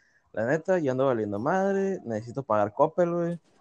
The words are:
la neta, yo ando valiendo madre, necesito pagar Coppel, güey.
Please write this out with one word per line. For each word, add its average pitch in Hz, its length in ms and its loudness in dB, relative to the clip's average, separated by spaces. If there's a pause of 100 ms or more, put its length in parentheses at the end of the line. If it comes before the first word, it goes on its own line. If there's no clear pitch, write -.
(320)
la 110 140 -2
neta, 165 320 0
yo 139 140 0
ando 131 140 2
valiendo 107 320 0
madre, 190 640 0
necesito 117 380 -6
pagar 107 320 0
Coppel, 170 400 2
güey. 170 260 -4 (200)